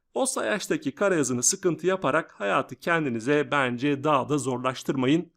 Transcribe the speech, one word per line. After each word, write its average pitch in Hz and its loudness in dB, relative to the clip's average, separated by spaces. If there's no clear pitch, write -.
o 254 0
sayaçtaki 214 -2
kara 196 2
yazını 123 0
sıkıntı 170 0
yaparak 165 0
hayatı 175 -2
kendinize 143 0
bence 131 0
daha 139 2
da 147 2
zorlaştırmayın. 131 0